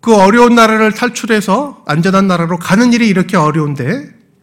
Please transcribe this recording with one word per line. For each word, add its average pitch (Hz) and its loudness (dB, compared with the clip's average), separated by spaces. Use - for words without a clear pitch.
그 226 2
어려운 226 4
나라를 220 2
탈출해서 226 -4
안전한 190 0
나라로 170 -2
가는 233 0
일이 233 0
이렇게 185 -2
어려운데 151 -4